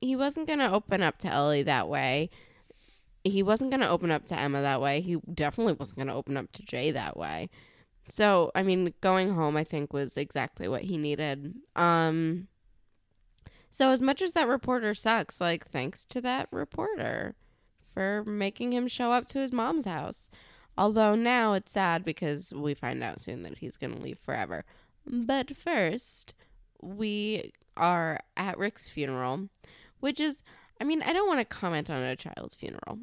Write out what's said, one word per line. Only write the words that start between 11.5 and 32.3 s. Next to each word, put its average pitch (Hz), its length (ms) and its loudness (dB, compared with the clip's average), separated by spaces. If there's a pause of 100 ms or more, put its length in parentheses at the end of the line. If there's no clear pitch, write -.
Um, 165 720 4 (1200)
so 262 220 6
as 254 100 4
much 269 200 2
as 370 120 0
that 294 160 4
reporter 240 440 0
sucks, 220 460 0
like, 170 300 0
thanks 135 360 -6
to - 140 -8
that 247 320 -2
reporter - 840 -4 (580)
for 202 320 -2
making 208 480 -2
him 247 160 0
show 240 240 0
up 247 140 2
to - 120 -4
his 269 140 -2
mom's 254 320 0
house. 160 440 -6 (480)
Although 214 380 6
now 233 380 4
it's 196 180 -2
sad 180 340 2
because 151 480 -4
we 147 200 -2
find 127 300 -4
out 107 160 -6
soon - 240 -10
that 85 140 -12
he's - 180 -12
gonna 127 240 -8
leave 131 180 -10
forever. 104 460 -4 (420)
But 254 500 -2
first, 233 800 -2 (480)
we 208 680 -4 (240)
are 170 460 2 (160)
at 190 200 -4
Rick's - 320 -4
funeral, 135 600 -4 (500)
which 269 200 -2
is, 294 220 -2 (380)
I - 60 -4
mean, 311 180 2
I - 80 0
don't 392 160 2
wanna 294 160 2
comment 170 460 -4
on 139 120 -2
a 127 140 -2
child's - 400 -12